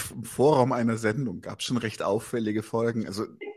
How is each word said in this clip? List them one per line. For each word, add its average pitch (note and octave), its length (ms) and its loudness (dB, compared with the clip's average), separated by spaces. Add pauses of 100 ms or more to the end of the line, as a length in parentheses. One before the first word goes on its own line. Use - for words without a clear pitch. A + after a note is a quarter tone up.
(120)
im A#2 120 -8
Vorraum C#3+ 480 6
einer A#2 240 2
Sendung? A2 440 -2
Gab's - 240 -10
schon B2+ 120 -2
recht A2+ 260 -4
auffällige G#2+ 600 0
Folgen? A#2 440 -2
Also, G2 200 -4 (300)